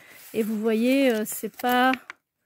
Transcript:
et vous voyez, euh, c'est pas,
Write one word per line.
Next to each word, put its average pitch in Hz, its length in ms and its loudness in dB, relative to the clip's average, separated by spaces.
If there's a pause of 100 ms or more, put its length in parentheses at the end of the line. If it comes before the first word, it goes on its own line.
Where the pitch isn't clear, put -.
(340)
et 220 80 -2
vous 220 160 -2
voyez, 240 540 2
euh, 214 140 -2
c'est - 280 -10
pas, 247 380 2 (540)